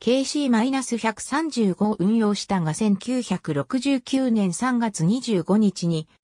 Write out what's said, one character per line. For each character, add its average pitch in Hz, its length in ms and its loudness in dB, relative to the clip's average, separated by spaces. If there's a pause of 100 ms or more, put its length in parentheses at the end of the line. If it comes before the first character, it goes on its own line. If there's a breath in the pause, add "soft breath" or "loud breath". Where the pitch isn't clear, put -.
ケ 247 180 2
ー 269 60 -2
シ 285 220 -2
ー - 20 0
マ 226 140 4
イ 269 80 0
ナ 269 120 -2
ス 240 140 -4
百 214 240 -4
三 311 280 -4
十 214 240 0
五 208 240 0
運 208 200 2
用 208 160 2
し - 120 -6
た 196 140 -2
が、 156 140 0
千 208 240 2
九 247 240 -4
百 175 320 -4
六 139 260 -2
十 277 220 0
九 262 280 0
年 202 220 2
三 240 280 -2
月 214 260 0
二 233 160 2
十 196 220 0
五 190 140 2
日 202 300 2
に 160 220 -2 (140 soft breath)